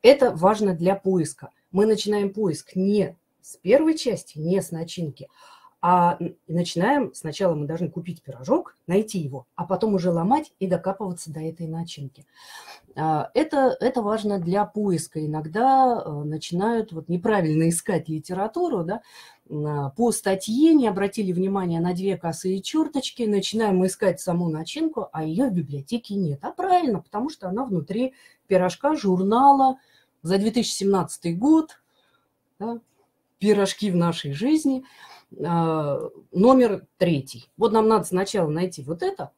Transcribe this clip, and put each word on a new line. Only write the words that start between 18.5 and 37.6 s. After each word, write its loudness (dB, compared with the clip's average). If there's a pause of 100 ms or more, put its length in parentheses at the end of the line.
да, -6 (480)
м, -6
а, -4
по 2
статье, 2
не 6
обратили -2
внимания 0
на 0
две -2
косые -4
черточки, -2
начинаем 2
искать -2
саму -2
начинку, -4
а -6
ее 0
в -2
библиотеке -6
нет. -2
А -8
правильно, 0
потому -6
что -12
она -4
внутри -4 (340)
пирожка 2
журнала 4 (460)
за 0
две 2
тысячи -2
семнадцатый 0
год, 2 (800)
да, -6 (600)
"Пирожки 2
в 0
нашей 0
жизни", 0 (600)
а, -2 (240)
номер 4 (140)
третий. -2
Вот 2